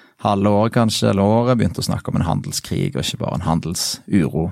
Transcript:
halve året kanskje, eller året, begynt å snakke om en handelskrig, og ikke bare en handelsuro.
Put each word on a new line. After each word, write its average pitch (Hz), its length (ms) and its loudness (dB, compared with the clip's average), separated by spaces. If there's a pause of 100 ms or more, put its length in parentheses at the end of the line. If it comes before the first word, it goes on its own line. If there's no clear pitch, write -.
(240)
halve 101 240 2
året 107 240 4
kanskje, 113 380 2
eller 98 120 2
året, 117 360 4
begynt 101 200 -2
å - 60 -4
snakke - 240 -4
om - 80 -2
en 92 100 0
handelskrig, - 720 -4
og 65 80 -4
ikke - 160 -6
bare - 180 -4
en 87 80 -8
handelsuro. 80 1040 -2